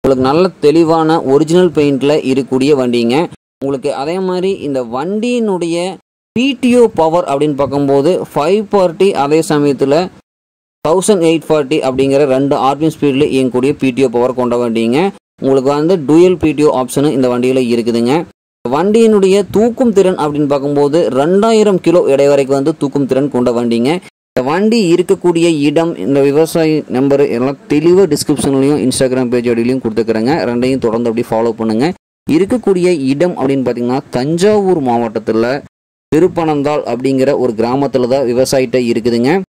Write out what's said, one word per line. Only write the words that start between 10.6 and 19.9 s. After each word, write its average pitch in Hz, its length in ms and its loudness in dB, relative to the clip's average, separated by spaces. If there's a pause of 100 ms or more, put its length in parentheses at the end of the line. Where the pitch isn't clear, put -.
தௌசண்ட் 180 460 2
எயிட் 160 180 -2
ஃபார்ட்டி 151 260 0 (120)
அப்படிங்கிற 135 340 0 (140)
ரெண்டு 139 180 0 (140)
ஆர் 139 120 -2
பி 160 80 0
எம் 156 80 -6
ஸ்பீட்ல 143 380 0
இயங்கக்கூடிய 131 380 0 (100)
பி 131 140 0
டி 131 100 0
ஓ 120 100 0
பவர் 123 240 0
கொண்ட 120 220 0
வண்டிங்க. 117 360 0 (440)
உங்களுக்கு 135 280 0
வந்து 151 240 0 (140)
டூயல் 175 340 4
பி 160 140 0
டி 147 100 0
ஓ 151 140 2
ஆப்ஷனும் 139 360 -2
இந்த 131 140 0
வண்டியில 127 300 0 (140)
இருக்குதுங்க. 117 380 0 (640)
வண்டியினுடைய 202 640 4 (180)
தூக்கும் 233 420 2